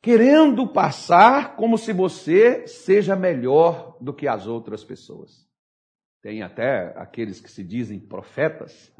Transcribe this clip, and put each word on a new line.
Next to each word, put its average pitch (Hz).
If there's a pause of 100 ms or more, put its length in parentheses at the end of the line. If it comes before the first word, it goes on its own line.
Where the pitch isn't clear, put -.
querendo 254
passar 208
como 226
se 220
você 185
seja 196
melhor 165
do 127
que 147
as 104
outras 113
pessoas." - (760)
Tem 107
até 113
aqueles 107
que -
se -
dizem 104
profetas, -